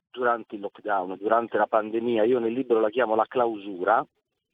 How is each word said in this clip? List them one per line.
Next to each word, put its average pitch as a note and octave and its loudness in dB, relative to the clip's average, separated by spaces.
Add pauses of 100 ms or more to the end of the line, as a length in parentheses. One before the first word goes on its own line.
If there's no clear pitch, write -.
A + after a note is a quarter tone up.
(100)
durante A#2+ -2
il G2+ -10
lockdown, F#2+ -4
durante A2 0
la G#2 2
pandemia. A2+ 0
Io B2 2
nel A2+ 0
libro A#2+ 0
la G#2+ 2
chiamo A2 0
la A2 2
clausura, G#2 0 (500)